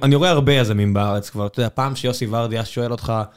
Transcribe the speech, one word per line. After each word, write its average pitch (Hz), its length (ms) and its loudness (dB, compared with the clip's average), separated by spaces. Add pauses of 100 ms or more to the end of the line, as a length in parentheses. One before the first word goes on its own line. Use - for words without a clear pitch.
אני 139 120 6
רואה 170 140 4
הרבה 143 240 4
יזמים 107 400 2
בארץ 101 360 -2
כבר, 104 180 -6
אתה 101 120 -8
יודע, 113 140 0
פעם 135 220 -4
שיוסי 123 340 -4
ורדי 113 260 -2
היה 113 100 -4
שואל 120 260 -4
אותך, 113 220 -6 (240)